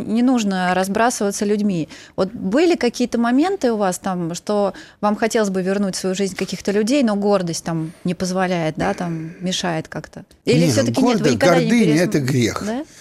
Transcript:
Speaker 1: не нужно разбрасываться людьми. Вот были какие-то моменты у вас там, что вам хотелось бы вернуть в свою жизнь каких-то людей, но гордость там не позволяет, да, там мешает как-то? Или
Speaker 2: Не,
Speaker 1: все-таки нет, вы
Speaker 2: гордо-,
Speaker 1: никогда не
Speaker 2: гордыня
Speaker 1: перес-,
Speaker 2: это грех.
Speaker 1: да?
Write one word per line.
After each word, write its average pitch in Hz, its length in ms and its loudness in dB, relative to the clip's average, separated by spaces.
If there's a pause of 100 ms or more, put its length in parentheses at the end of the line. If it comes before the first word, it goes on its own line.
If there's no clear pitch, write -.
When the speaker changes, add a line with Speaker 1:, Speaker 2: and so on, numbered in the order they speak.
Speaker 1:
не 226 180 0
нужно 202 520 2
разбрасываться 202 680 0
людьми. 202 440 0 (280)
Вот 190 160 -2
были 277 420 2
какие-то 240 460 -2
моменты 269 500 2
у 226 60 0
вас 190 240 0
там, 180 340 -4
что 202 380 0 (280)
вам 208 140 0
хотелось 214 360 0
бы 185 120 -2
вернуть 190 320 -2
в - 60 -8
свою 185 160 -2
жизнь 190 180 -2
каких-то 190 380 -4
людей, 226 320 2
но 214 100 2
гордость 196 500 0
там 160 280 -4 (100)
не 180 120 -2
позволяет, 180 600 -2
да, 196 180 -2
там 165 360 -6 (100)
мешает 175 460 -4
как-то? - 380 -14 (200)
Или 175 200 4
Speaker 2:
Не, 151 80 4
Speaker 1:
все-таки 120 300 2
нет, 233 180 2
вы - 40 -2
Speaker 2:
гордо-, - 100 4
Speaker 1:
никогда 175 260 4
не - 0 - (100)
Speaker 2:
гордыня 226 140 4
Speaker 1:
перес-, 156 160 4
Speaker 2:
это 180 200 2
грех. 123 460 0
Speaker 1:
да? 240 180 -6 (160)